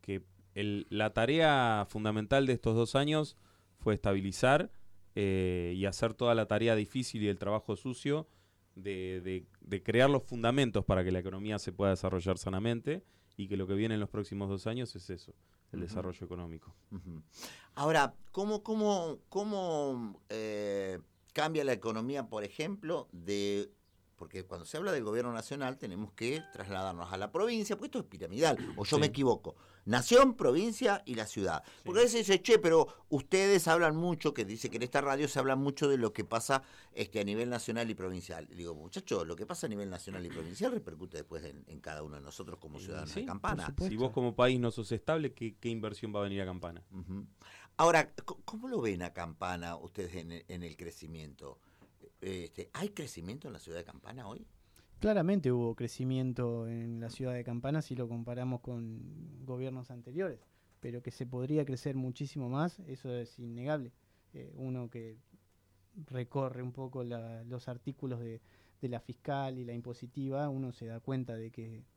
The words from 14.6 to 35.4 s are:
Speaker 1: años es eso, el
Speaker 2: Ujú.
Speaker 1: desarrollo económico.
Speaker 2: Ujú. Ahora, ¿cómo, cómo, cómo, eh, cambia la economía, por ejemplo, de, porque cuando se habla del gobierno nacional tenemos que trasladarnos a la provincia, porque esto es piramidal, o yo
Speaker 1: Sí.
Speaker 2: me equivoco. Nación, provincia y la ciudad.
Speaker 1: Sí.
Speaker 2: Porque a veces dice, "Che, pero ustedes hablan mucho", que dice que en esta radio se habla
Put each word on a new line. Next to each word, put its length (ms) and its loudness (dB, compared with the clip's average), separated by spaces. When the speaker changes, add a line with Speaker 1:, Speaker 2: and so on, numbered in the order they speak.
Speaker 1:
años 280 -4
es 160 -14
eso, 220 -12
el 80 -8
Speaker 2:
Ujú. 80 -6
Speaker 1:
desarrollo 380 -6
económico. 500 -12
Speaker 2:
Ujú. 300 -12
Ahora, 400 4
¿cómo, 320 -2
cómo, 560 0
cómo, 920 -2
eh, 680 -2
cambia 320 0
la 100 2
economía, 540 -2
por 160 -6
ejemplo, 680 -4
de, 600 -2
porque 300 -12
cuando 200 -10
se 120 -8
habla 140 -2
del 120 0
gobierno 300 0
nacional 440 -4
tenemos 360 -8
que 280 -2
trasladarnos 580 -6
a 60 -4
la 140 -4
provincia, 440 0
porque 120 -10
esto 120 -4
es 60 -6
piramidal, 520 2
o 80 -4
yo 120 4
Speaker 1:
Sí. 40 8
Speaker 2:
me 60 6
equivoco. 480 2
Nación, 520 10
provincia 680 4
y 100 -6
la 120 -2
ciudad. 380 0
Speaker 1:
Sí. 60 -20
Speaker 2:
Porque 160 2
a 40 10
veces 220 4
dice, 160 6
"Che, 160 8
pero 300 8
ustedes 580 6
hablan 300 6
mucho", 360 2
que 120 0
dice 240 -4
que 80 -4
en 60 0
esta 180 2
radio 260 2
se 120 0
habla 180 4